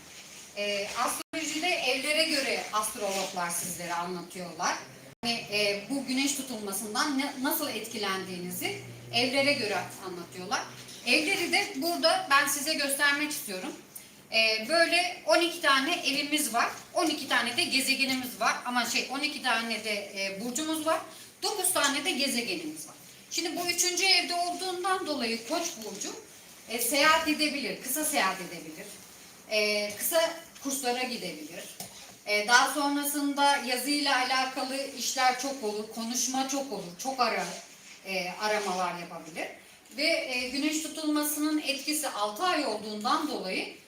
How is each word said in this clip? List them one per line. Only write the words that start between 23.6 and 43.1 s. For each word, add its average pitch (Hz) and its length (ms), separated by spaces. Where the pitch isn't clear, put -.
üçüncü 349 340
evde 349 300
olduğundan 359 720
dolayı 233 420
Koç 339 140
burcu, 202 320
e, 240 100
seyahat 302 500
edebilir, 285 540
kısa 302 220
seyahat 190 360
edebilir. 165 460
E, 311 460
kısa 330 340
kurslara 254 400
gidebilir. 180 600
E, 208 220
daha 254 260
sonrasında 285 840
yazıyla 269 520
alakalı 262 680
işler 254 420
çok 269 240
olur, 208 200
konuşma 254 540
çok 277 240
olur, 175 300
çok 262 180
ara-, 202 260
e, 185 340
aramalar 185 580
yapabilir. 170 500
Ve, 294 100
e, 262 420
güneş 302 340
tutulmasının 302 800
etkisi 269 480
altı 214 340
ay 311 240
olduğundan 214 600